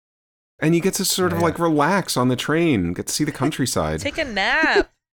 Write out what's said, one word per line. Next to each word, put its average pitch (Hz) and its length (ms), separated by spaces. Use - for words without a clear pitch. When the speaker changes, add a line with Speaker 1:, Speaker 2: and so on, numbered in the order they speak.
Speaker 1:
And 165 160
you 170 40
get 185 140
to 196 100
sort 180 280
of, 165 60
Speaker 2:
Yeah. 170 80
Speaker 1:
like, 160 120
relax 165 580
on 127 120
the 127 80
train, 143 560
get - 160
to - 40
see 151 120
the - 80
countryside. 90 680
Speaker 3:
Take 294 200
a 320 60
nap. 254 640